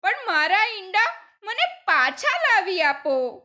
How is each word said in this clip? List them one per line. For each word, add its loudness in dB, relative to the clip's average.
પણ 0
મારા 2
ઈંડા -2
મને -4
પાછા 0
લાવી 2
આપો. 0